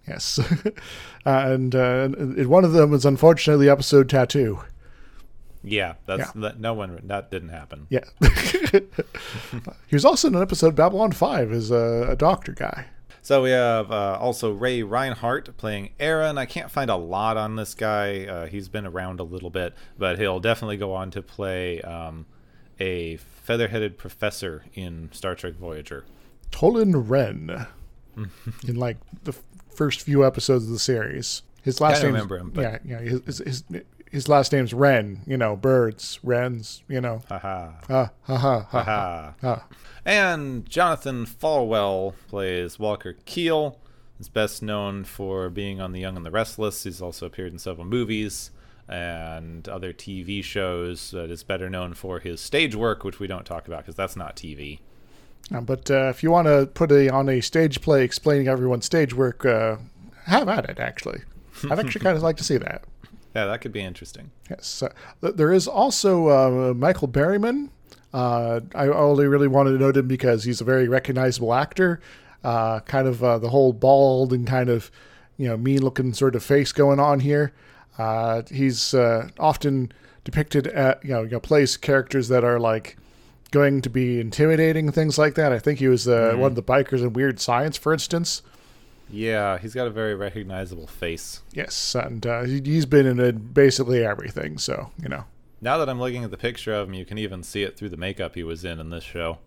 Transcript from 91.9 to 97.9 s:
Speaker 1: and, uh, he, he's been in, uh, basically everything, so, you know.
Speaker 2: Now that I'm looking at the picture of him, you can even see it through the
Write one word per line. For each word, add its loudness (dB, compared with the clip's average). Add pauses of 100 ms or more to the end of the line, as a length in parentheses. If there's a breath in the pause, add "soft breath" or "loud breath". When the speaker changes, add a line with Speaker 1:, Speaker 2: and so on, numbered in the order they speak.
Speaker 1:
and, -6
uh, -2
he, -4
he's 2
been 6
in, 2
uh, 4
basically 4
everything, -6
so, -6 (120)
you -10
know. -8 (360)
Speaker 2:
Now -2
that 0
I'm -6
looking -4
at -8
the -10
picture -6
of -4
him, -10
you -10
can -10
even -8
see -6
it -8
through -10
the -10